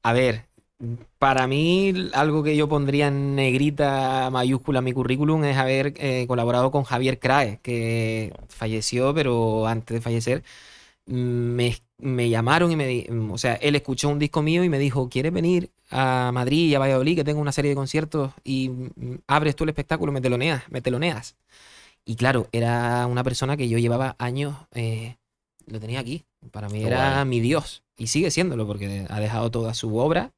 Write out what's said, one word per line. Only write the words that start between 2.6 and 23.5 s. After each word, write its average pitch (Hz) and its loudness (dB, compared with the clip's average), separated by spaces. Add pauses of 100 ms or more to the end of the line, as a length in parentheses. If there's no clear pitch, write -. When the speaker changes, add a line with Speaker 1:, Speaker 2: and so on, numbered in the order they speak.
Speaker 1:
pondría 143 2
en 139 0
negrita 135 2
mayúscula 127 0
en 127 -2
mi 127 0
currículum 139 2
es 139 2
haber, 135 2
eh, 127 -2
colaborado 123 2
con 139 0
Javier 127 0
Crae, 127 0
que 113 -2 (160)
falleció, 117 -2
pero 113 2
antes 113 -2
de 117 -2
fallecer, 117 -2 (640)
me, 120 0 (220)
me 123 0
llamaron 135 4
y 160 0
me 143 0
di-, 123 -2 (240)
o 104 -6
sea, 120 0
él 147 2
escuchó 139 -2
un 147 0
disco 147 0
mío 170 2
y 180 2
me 143 0
dijo, 135 0
"¿Quieres 139 -2
venir 180 0 (200)
a 127 2
Madrid 139 2
y 143 4
a 135 4
Valladolid, 135 2
que 151 0
tengo 151 -2
una 143 -2
serie 143 0
de 139 0
conciertos, 143 -4 (120)
y, 131 -2
mm, 123 -10
abres 151 2
tú 165 -2
el 156 0
espectáculo, 156 -2
me 135 -2
teloneas, 127 0
me 127 -6
teloneas"? 127 -4 (680)
Y 113 -6
claro, 127 2
era 120 0
una 123 0
persona 131 -2